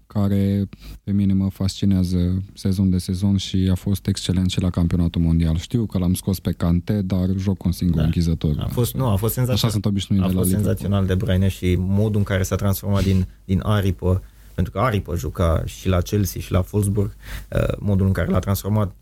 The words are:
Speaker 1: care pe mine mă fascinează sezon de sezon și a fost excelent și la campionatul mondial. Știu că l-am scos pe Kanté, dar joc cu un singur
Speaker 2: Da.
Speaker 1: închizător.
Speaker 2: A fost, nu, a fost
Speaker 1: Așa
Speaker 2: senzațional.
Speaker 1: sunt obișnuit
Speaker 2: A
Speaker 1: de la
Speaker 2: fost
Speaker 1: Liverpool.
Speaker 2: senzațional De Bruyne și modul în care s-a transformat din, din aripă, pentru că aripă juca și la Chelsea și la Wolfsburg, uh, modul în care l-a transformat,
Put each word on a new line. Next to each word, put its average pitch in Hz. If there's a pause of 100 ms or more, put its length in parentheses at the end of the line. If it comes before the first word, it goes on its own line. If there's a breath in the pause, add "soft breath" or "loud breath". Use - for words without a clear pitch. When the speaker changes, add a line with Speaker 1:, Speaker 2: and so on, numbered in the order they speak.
Speaker 1:
care 98 (360 loud breath)
pe 101
mine 98
mă 95
fascinează 92 (120)
sezon 95
de 90
sezon 98
și 95
a 92
fost -
excelent 92
și -
la 90
campionatul 85
mondial. 82
Știu 110
că 95
l-am 90
scos 95
pe 90
Kanté, 87
dar 92
joc 95
cu -
un 85
singur 87
Speaker 2:
Da. 80
Speaker 1:
închizător. 80
Speaker 2:
A -
fost, 120
nu, 135
a 101
fost 98 (160)
Speaker 1:
Așa 127
Speaker 2:
senzațional. 113
Speaker 1:
sunt 101
obișnuit 98
Speaker 2:
A 95
Speaker 1:
de 92
la 92
Speaker 2:
fost 92
Speaker 1:
Liverpool. 104
Speaker 2:
senzațional 98
De 92 (100)
Bruyne 92
și 90
modul 101
în 101
care 95
s-a 95
transformat 98
din, 95 (180 soft breath)
din 95
aripă, 95 (320 loud breath)
pentru 90
că 95
aripă 101
juca 82
și -
la 90
Chelsea 95
și -
la 92
Wolfsburg, 101 (380 loud breath)
uh, -
modul 95
în 95
care 87
l-a 95
transformat, 98